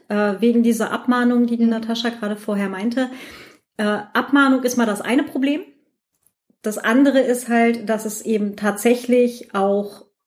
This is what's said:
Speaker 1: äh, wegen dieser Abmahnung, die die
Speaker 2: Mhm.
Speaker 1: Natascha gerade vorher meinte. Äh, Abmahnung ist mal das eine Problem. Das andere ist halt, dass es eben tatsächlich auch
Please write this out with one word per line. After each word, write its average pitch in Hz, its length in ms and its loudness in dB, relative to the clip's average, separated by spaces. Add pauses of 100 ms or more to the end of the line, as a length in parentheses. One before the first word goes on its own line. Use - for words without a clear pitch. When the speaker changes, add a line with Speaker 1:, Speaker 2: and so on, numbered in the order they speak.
Speaker 1:
äh, 208 300 0
wegen 233 220 4
dieser 226 300 0
Abmahnung, 247 560 2
die 233 80 -2
die 233 80 0
Speaker 2:
Mhm. 226 80 4
Speaker 1:
Natascha 226 380 -4
gerade 214 260 -6
vorher 202 320 -4
meinte. 233 420 -4 (680)
Äh, 214 60 -4 (300)
Abmahnung 262 500 2
ist 247 140 -4
mal 233 80 2
das 202 160 -2
eine 262 220 0
Problem. 285 380 -2 (1000)
Das 208 160 -6
andere 269 440 4
ist 247 260 -2
halt, 233 420 2
dass 214 140 -2
es 214 200 -8
eben 208 340 -2
tatsächlich 240 1000 0
auch 202 500 0 (220)